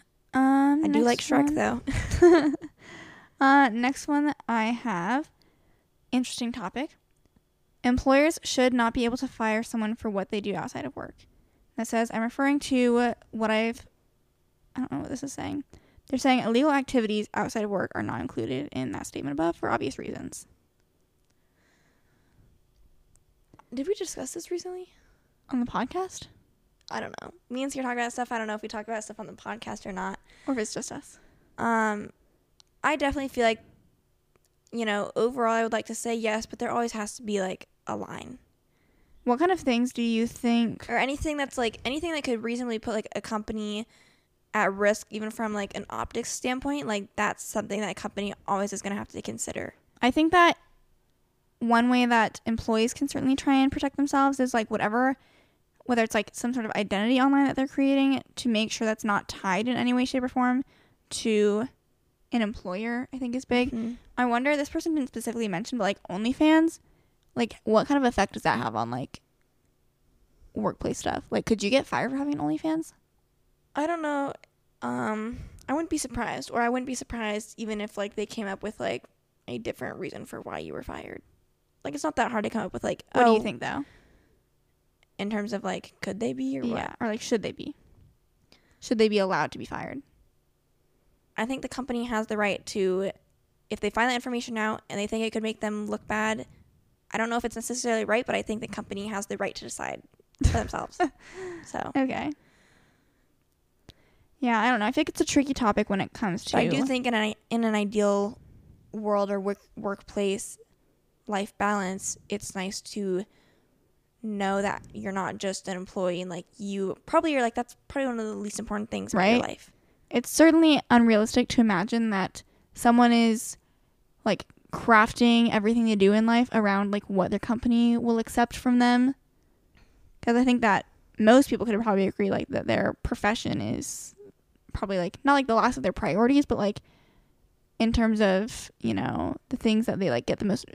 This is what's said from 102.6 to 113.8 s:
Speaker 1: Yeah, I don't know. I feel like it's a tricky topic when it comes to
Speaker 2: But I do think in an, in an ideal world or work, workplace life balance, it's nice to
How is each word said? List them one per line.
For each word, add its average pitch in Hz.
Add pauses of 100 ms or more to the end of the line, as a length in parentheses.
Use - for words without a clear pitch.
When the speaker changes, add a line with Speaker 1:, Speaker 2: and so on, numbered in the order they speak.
Speaker 1:
Yeah, 233
I 240
don't 233
know. 208
I 254
feel 302
like -
it's -
a 330
tricky 285
topic 208
when 196
it -
comes 196
to -
Speaker 2:
But -
I 233
do -
think 254
in 247
an, 214 (160)
in 233
an 220
ideal 208 (540)
world 208
or 202
work, 196 (180)
workplace 202 (680)
life 208
balance, 196 (120)
it's -
nice 196
to 196 (960)